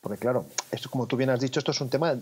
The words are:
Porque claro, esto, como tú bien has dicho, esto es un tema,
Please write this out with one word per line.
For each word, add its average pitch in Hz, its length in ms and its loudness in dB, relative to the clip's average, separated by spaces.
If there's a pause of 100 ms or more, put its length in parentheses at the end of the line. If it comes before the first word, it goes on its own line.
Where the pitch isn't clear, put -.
Porque 101 180 -6
claro, 123 260 2 (260)
esto, - 200 -6
como 123 160 0
tú 127 100 0
bien 131 140 2
has 120 100 4
dicho, 135 200 0
esto 156 100 -2
es 143 100 0
un 135 80 -4
tema, 147 340 2